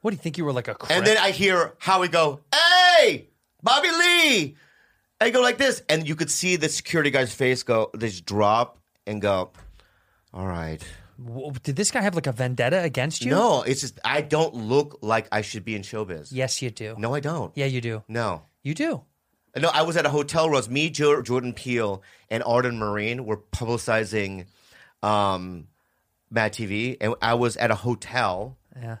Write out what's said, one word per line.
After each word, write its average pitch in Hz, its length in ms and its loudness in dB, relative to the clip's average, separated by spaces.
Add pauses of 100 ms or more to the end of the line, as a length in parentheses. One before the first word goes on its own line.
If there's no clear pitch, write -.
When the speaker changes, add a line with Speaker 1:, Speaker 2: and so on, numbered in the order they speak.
Speaker 1:
What, 220 120 -4
do - 40 -4
you - 60 -12
think 160 160 -6
you 170 80 -2
were, 143 60 -2
like, 160 160 -2
a - 80 -8 (140)
Speaker 2:
And 185 160 2
then 220 100 6
Speaker 1:
crip? 190 120 2
Speaker 2:
I - 20 2
hear 185 480 2
Howie 185 300 2
go, 160 320 2 (140)
Hey, 339 720 6 (340)
Bobby 277 280 4
Lee, 330 640 4 (720)
I 240 60 2
go 247 100 4
like 247 180 2
this, 269 300 2
and 160 200 2
you 143 80 -2
could 160 140 -4
see 180 260 0
the 156 120 0
security 156 420 0
guy's 127 240 0
face 127 280 0
go, 113 360 0
just 101 260 -6
drop 107 540 2 (280)
and 107 140 -6
go, 95 300 0 (840)
"All 92 140 -8
right." 82 360 -6 (420)
Speaker 1:
W-, 131 280 -12 (100)
did 139 140 -4
this 208 140 -2
guy 247 120 -2
have, 196 140 0
like, 151 100 -2
a 139 60 -2
vendetta 127 500 0
against 147 420 -4
you? 247 60 0
Speaker 2:
No, 196 320 4
it's 131 180 -2
just - 240 -10
I 139 160 0
don't 151 340 0
look 127 480 0
like 110 300 0
I 107 100 0
should 104 220 -10
be 113 120 -6
in 101 60 -8
showbiz. 92 500 -8
Speaker 1:
Yes, 131 280 -4
you 127 100 -6
do. 110 280 -12
Speaker 2:
No, 113 160 -2
I 147 60 -2
don't. 143 360 -6
Speaker 1:
Yeah, 139 100 -2
you 127 140 -2
do. 113 280 -6
Speaker 2:
No. 110 340 -4 (200)
Speaker 1:
You 143 120 -6
do. 277 280 -4 (540)
Speaker 2:
No, 147 160 0
I 151 100 2
was 165 140 0
at 160 100 0
a - 40 2
hotel 147 400 0
room. 139 200 2
Me, 151 200 0
Jo-, 147 320 2
Jordan 123 300 -2
Peele, 113 500 -4 (280)
and 113 140 -2
Arden 120 340 2
Marine 107 460 -4
were 107 120 -4
publicizing, 107 1120 -4 (580)
um, 95 640 0 (640)
Mad 110 240 0
T 110 120 -8
V, 113 340 -4
and 117 220 0
I 113 120 2
was 120 240 0
at 120 120 0
a 110 60 2
hotel. 117 800 -4 (180)
Speaker 1:
Yeah. 117 260 -12